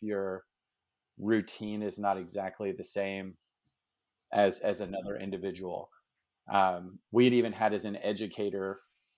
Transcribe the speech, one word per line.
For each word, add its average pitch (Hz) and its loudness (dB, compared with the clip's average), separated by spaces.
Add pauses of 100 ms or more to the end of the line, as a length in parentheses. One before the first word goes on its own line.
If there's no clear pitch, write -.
your 98 -4 (720)
routine 107 -2
is 101 -4
not 98 0
exactly 95 -6
the - -8
same 98 -4 (960)
as, 101 6
as 98 0
another 95 -6
individual. 92 -6 (600)
Um, 92 2 (120)
we'd 123 8
even 117 4
had 107 2
as 101 -2
an 101 -4
educator, 101 -4 (400)